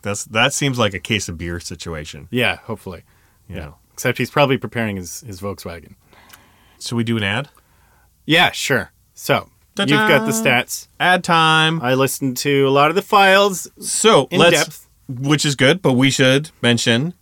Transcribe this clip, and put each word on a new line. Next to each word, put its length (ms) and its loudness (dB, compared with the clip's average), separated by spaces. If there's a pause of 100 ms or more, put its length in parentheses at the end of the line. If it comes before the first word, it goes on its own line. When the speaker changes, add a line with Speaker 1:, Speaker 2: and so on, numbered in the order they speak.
Speaker 1:
That's, 240 -8
that 260 0
seems 260 -2
like 160 0
a 40 -10
case 300 -4
of 100 -12
beer 220 -8
situation. 680 -14
Speaker 2:
Yeah, 260 -2
hopefully. 460 -14 (460)
Speaker 1:
Yeah. 80 -14
Speaker 2:
Yeah. 140 -14 (240)
Except 240 -4
he's 120 -4
probably 280 0
preparing 380 -6
his, 240 -12
his 200 -16
Volkswagen. 540 -12 (880)
Speaker 1:
Should 160 -8
we 80 0
do 120 -2
an 60 -2
ad? 260 -4 (760)
Speaker 2:
Yeah, 240 2
sure. 400 -4 (240)
So, 360 -2 (260)
Speaker 1:
Ta-ta! 140 -2
Speaker 2:
you've 180 2
got 180 4
the 60 -2
stats. 560 -2 (100)
Speaker 1:
Ad 240 2
time. 600 2
Speaker 2:
I 120 0
listened 440 -2
to 280 2
a 40 2
lot 200 4
of 60 -2
the 60 0
files 680 4 (120)
Speaker 1:
So, 500 2
Speaker 2:
in 100 0
Speaker 1:
let's, 240 4
Speaker 2:
depth. 240 -16 (200)
Speaker 1:
which 360 -2
is 100 0
good, 280 2
but 100 2
we 180 4
should 400 2 (120)
mention 600 0